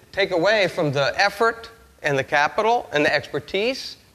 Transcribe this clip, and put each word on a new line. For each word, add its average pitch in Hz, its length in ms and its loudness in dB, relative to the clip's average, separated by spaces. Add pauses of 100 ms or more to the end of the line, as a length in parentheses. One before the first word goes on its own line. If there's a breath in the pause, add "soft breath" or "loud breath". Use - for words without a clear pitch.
(120)
take 190 180 -2
away 185 380 2
from 160 240 -2
the 135 280 0
effort 226 520 0 (320)
and 143 160 0
the 135 40 0
capital 214 680 0
and 147 100 2
the 147 80 2
expertise 190 880 -4 (180)